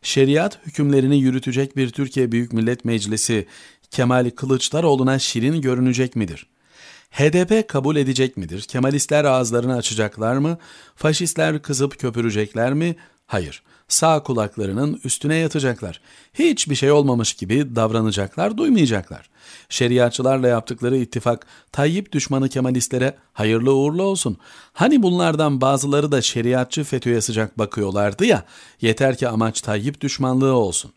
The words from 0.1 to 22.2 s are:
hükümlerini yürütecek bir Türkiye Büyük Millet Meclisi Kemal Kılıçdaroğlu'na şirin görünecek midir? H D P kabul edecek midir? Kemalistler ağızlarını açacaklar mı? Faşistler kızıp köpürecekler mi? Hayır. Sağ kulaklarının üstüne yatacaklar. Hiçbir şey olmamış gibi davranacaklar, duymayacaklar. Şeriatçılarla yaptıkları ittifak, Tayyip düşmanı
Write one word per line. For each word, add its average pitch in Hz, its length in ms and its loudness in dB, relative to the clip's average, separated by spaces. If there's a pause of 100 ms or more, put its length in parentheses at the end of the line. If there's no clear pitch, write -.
hükümlerini 143 540 2
yürütecek 131 580 0
bir 131 120 0
Türkiye 127 420 -2
Büyük 117 220 -2
Millet 113 320 -2
Meclisi 107 640 -2 (440)
Kemal 123 380 2
Kılıçdaroğlu'na 135 880 0
şirin 131 420 -2
görünecek 127 540 0
midir? 92 320 -6 (640)
H 151 240 2
D 180 120 4
P 220 220 2
kabul 143 280 -2
edecek 131 420 0
midir? 92 240 -8
Kemalistler 139 640 0
ağızlarını 127 500 0
açacaklar 110 600 -2
mı? 156 200 0 (380)
Faşistler 156 680 -2
kızıp 139 380 -2
köpürecekler 113 760 -2
mi? 165 220 -2 (300)
Hayır. 82 380 -8 (240)
Sağ 160 360 2
kulaklarının 113 800 -2
üstüne 143 320 -2
yatacaklar. 135 640 -2 (320)
Hiçbir 269 420 0
şey 139 160 2
olmamış 135 420 2
gibi 120 420 -2
davranacaklar, 110 840 0
duymayacaklar. 185 720 0 (400)
Şeriatçılarla 123 760 2
yaptıkları 120 500 0
ittifak, 120 500 -4 (240)
Tayyip 165 400 -2
düşmanı 135 380 -2